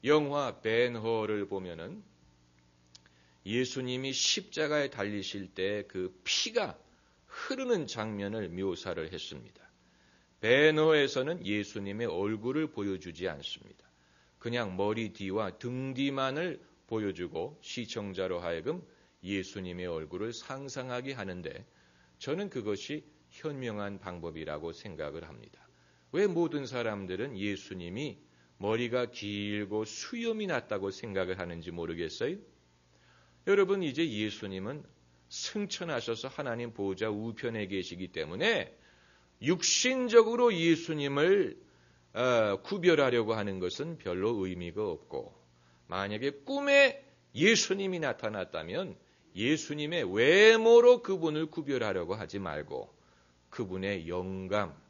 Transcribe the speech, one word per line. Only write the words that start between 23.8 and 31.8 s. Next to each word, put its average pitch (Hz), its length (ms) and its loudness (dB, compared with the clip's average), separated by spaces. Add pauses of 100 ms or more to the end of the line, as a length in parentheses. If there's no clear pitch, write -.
방법이라고 82 760 -8
생각을 80 560 -8
합니다. - 400 -20 (440)
왜 190 140 2
모든 165 400 0
사람들은 110 680 -4
예수님이 98 840 -6 (400)
머리가 117 520 0
길고 104 720 -4
수염이 226 640 -6
났다고 110 440 -2
생각을 95 480 -4
하는지 85 320 -8
모르겠어요? 85 680 -4 (1080)